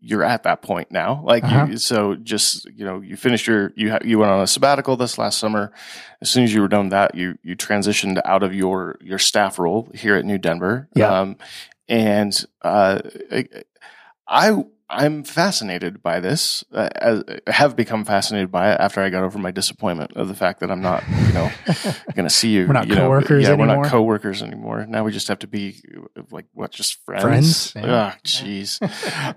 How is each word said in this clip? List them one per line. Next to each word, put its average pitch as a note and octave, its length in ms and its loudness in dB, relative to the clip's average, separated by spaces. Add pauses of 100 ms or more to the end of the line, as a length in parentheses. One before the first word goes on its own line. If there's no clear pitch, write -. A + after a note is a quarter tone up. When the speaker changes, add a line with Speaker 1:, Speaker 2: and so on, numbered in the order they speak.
Speaker 1:
you're G#2+ 220 -2
at A#2 220 0
that E2 180 0
point E2+ 300 -6
now. G2 320 -2
Like, A#2+ 200 4
Speaker 2:
Uh-huh. C3 260 4
Speaker 1:
you, G#2+ 80 -8
so G#2 360 0
just, A2 600 -4
you A2 100 -12
know, F#2+ 160 -8
you F#2+ 160 -14
finished B2 320 0
your, G#2 280 2
you G#2+ 140 -2
ha-, A2 140 0
you A2 140 4
went G#2 120 6
on G2 100 4
a F#2+ 60 2
sabbatical C3+ 500 2
this A#2+ 220 -4
last G#2 200 -2
summer. G#2+ 340 -2 (500)
As - 80 -2
soon B2+ 140 6
as A2 100 4
you A2 60 4
were G2 80 4
done G2+ 180 2
with F#2 60 -6
that, G2 240 2
you, F2+ 260 -6
you F2 140 -10
transitioned G2+ 680 0
out F#2+ 180 2
of F#2+ 120 -2
your, F#2 460 -2
your F#2+ 180 -8
staff G2+ 400 0
role F2 360 0
here G#2 200 0
at F#2+ 100 2
New G2+ 140 -2
Denver. F#2 560 -2
Speaker 2:
Yeah. G2 260 4
Speaker 1:
Um, F#2+ 160 -4 (520)
and, G#2 560 2 (180)
uh, G2 380 2 (320)
I, - 160 -2 (800)
I, G3+ 360 4 (240)
I'm D3 360 -2
fascinated G2 760 -2
by F2 200 -2
this, - 520 -2
uh, A2 220 -2
as, A2 300 2 (240)
have C#3 260 4
become A2 300 -2
fascinated G2 480 0
by F#2 200 2
it - 80 2
after G2+ 200 0
I F#2+ 100 0
got F#2 140 -2
over F#2+ 120 -4
my F#2+ 140 -6
disappointment F#2 640 -4
of G2 140 -4
the F#2+ 60 -8
fact F#2 260 -2
that F#2 100 -2
I'm F#2 100 -4
not, F#2 220 0 (240)
you - 60 4
know, E2+ 180 0 (320)
Speaker 2:
<laughs> - 320 -6
Speaker 1:
gonna F2+ 160 -2
see A2+ 200 2
you. F#2+ 180 4
Speaker 2:
We're C#3+ 40 6
not A#2 140 2
Speaker 1:
you G2 80 0
know, F#2+ 60 4
Speaker 2:
coworkers C#3 420 4
Speaker 1:
yeah, C#3+ 120 6
we're C#3+ 100 4
Speaker 2:
anymore. C#3 180 4
Speaker 1:
not C#3+ 80 0
coworkers A2 540 0
anymore. A2 420 -8
Now A2 160 -4
we A2 80 -2
just G#2 160 -6
have G2+ 140 -4
to G2+ 80 -12
be, G2+ 340 -8 (480)
like, - 220 -14
what, - 180 -10
just - 340 -8
friends? G2 200 -6
Speaker 2:
Friends? C#3 500 4
Yeah. G#2 80 -12
Speaker 1:
Ah, A2 60 -4
Speaker 2:
Yeah. A2+ 260 2 (100)
Speaker 1:
jeez. C#3 1120 -6